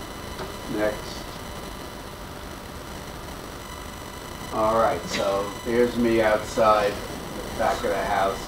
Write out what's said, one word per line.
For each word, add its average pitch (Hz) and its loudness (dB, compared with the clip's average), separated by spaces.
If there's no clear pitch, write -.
Next. - 0
All 110 4
right, 113 4
so 101 2
here's 120 4
me 113 6
outside 107 6
the - -6
back - 4
of 110 2
the - 0
house, 98 2